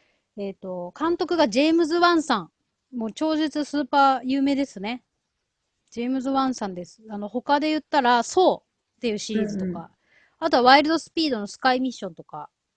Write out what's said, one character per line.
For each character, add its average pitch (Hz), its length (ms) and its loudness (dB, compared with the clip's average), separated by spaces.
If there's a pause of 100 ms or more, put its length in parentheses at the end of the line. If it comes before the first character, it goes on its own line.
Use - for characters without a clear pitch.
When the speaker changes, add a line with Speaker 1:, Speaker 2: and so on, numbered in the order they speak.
(360)
Speaker 1:
え 202 140 -8
っ 190 40 -12
と、 180 440 -12
監 339 180 0
督 349 200 -2
が 302 120 4
ジ 208 120 0
ェ 302 100 4
ー 330 40 4
ム 339 120 4
ズ・ 311 100 -2
ワ 349 180 4
ン 320 80 2
さ 233 160 0
ん。 165 120 -10 (440)
も 226 120 -6
う 220 60 -8
超 311 240 -2
絶 302 280 -4
ス 285 160 -4
ー 285 40 -4
パ 269 320 4
ー 247 80 -10
有 269 180 -2
名 277 120 2
で 269 100 -2
す 208 160 -10
ね。 233 220 -8 (880)
ジ 233 120 -10
ェ 240 40 -4
ー 247 40 -2
ム 262 120 -4
ズ・ 262 80 -4
ワ 269 160 0
ン 262 80 -2
さ 214 140 -8
ん 185 60 -10
で 175 100 -10
す。 - 240 -20
あ 208 100 -12
の、 202 100 -8
他 285 320 0
で 311 80 0
言 311 120 0
っ - 20 -6
た - 180 0
ら、 240 220 4
ソ 339 320 4
ー - 60 -6
っ - 20 -20 (380)
て 247 80 -4
い 214 40 -2
う 208 60 -4
シ - 160 -8
リ 214 80 -2
ー 208 60 -2
ズ 208 100 -8
と 190 60 -4
か、 - 20 -4
Speaker 2:
う 180 60 -4
ん 170 40 -8
う - 40 -10
ん。 165 80 -16 (500)
Speaker 1:
あ 320 120 -4
と 320 80 4
は 240 40 4
ワ 254 160 10
イ 302 40 4
ル 285 60 -2
ド 320 100 2
ス - 140 -12
ピ 320 160 -2
ー - 20 -4
ド 233 80 -2
の 202 80 -8
ス - 100 -16
カ 254 180 0
イ 254 60 -2
ミ 262 100 -2
ッ - 20 -6
シ - 140 -10
ョ 180 40 -10
ン 165 40 -16
と - 100 -20
か、 151 240 -14 (280)